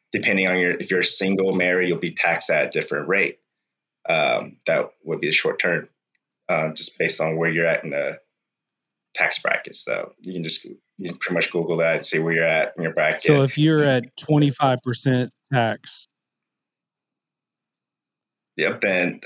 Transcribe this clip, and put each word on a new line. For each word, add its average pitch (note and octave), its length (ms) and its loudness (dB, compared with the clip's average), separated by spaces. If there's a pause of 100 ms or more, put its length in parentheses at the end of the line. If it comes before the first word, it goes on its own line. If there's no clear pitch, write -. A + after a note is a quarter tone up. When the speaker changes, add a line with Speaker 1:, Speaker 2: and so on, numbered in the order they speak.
(120)
Speaker 1:
depending G2+ 360 2
on F#2 120 2
your, F2+ 120 2
if - 200 -4
you're F2+ 100 2
single, F#2+ 540 0
married, F2+ 320 2
you'll E2+ 100 0
be E2 160 -6
taxed E2+ 380 0
at D2 160 2
a - 20 -6
different D2 380 -4
rate. F#2 320 0 (680)
Um, C2+ 500 0 (100)
that C#2 240 0 (120)
would D2+ 180 -4
be D2+ 60 -2
the D2+ 60 -2
short - 240 0
term, D#2+ 320 -2 (600)
uh, D#2+ 200 0
just - 300 -6
based D#2+ 200 0
on D#2+ 180 0
where E2 120 0
you're E2 160 0
at D#2+ 180 0
in D#2+ 60 -8
the C#2 300 -4 (960)
tax - 240 -2
bracket. - 360 -4
So - 440 -6
you F#2 140 -10
can F2 100 -6
just, - 220 -4
you - 440 -12
can E2 80 -10
pretty - 180 -4
much E2+ 160 0
Google E2+ 260 0
that E2 180 2
and D#2 100 -4
see - 140 0
where E2 140 0
you're E2 100 2
at D#2+ 340 0
in F2 60 -6
your D#2+ 100 -4
bracket. D2+ 300 0
Speaker 2:
So D3 200 6
if C3+ 140 -2
you're D3+ 260 4
at B2+ 340 0
twenty-five C#3+ 640 2
percent B2+ 480 0 (200)
tax. A2+ 560 -2 (2500)
Speaker 1:
Yep, D#2 220 0
then, F2+ 460 0